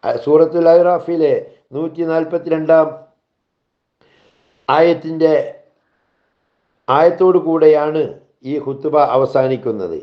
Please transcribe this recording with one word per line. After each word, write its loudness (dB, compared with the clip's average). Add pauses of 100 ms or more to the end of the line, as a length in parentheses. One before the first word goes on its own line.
ആ, -2
സൂറത്തുൽ 2
അഹ്റാഫിലെ 2 (280)
നൂറ്റി -6
നാൽപത്തിരണ്ടാം -2 (1700)
ആയത്തിൻ്റെ 0 (1400)
ആയത്തോടു 2
കൂടെയാണ് 0 (300)
ഈ -6
ഖുത്ബ -6
അവസാനിക്കുന്നത്. -2